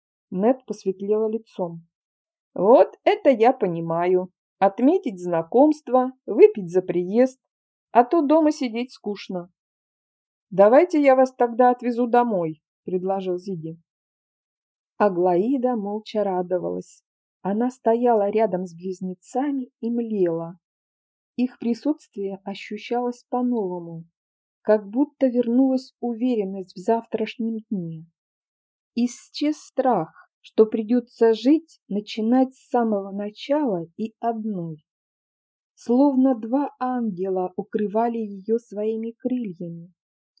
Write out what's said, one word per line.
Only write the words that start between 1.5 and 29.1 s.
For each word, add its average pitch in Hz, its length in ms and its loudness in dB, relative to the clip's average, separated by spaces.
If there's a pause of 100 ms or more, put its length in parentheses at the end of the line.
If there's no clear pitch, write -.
"Вот 226 500 4
это 381 280 4
я 233 220 4
понимаю. 175 760 -2 (300)
Отметить 233 600 4
знакомство, 247 920 2 (160)
выпить 214 440 4
за 185 120 2
приезд, 185 560 0 (520)
а 233 120 6
то 330 180 2
дома 302 300 2
сидеть 247 400 -6
скучно". 190 580 -12 (1000)
"Давайте 269 500 6
я 269 140 6
вас 262 180 4
тогда 240 380 4
отвезу 247 340 -2
домой", 220 560 0 (220)
предложил 185 560 -4
Зиги. 165 400 -10 (1160)
Аглаида 208 800 0
молча 208 460 -6
радовалась. 180 800 -6 (380)
Она 220 300 -2
стояла 226 580 2
рядом 196 380 -2
с 170 80 -16
близнецами 190 1040 -6
и 226 100 -6
млела. 185 720 -4 (800)
Их 247 200 -4
присутствие 226 840 -6
ощущалось 240 840 -8
по-новому, 180 760 -4 (560)
как 208 260 0
будто 262 400 -2
вернулась 254 720 0
уверенность 220 720 -4
в 190 40 -14
завтрашнем 226 800 -4 (120)
дне. 165 360 -8 (880)
Исчез 285 640 -4